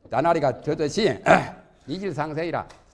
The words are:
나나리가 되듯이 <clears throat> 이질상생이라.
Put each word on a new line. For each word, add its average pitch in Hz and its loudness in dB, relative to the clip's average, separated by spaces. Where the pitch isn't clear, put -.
나나리가 143 2
되듯이 151 0
<clears throat> - -20
이질상생이라. 156 -6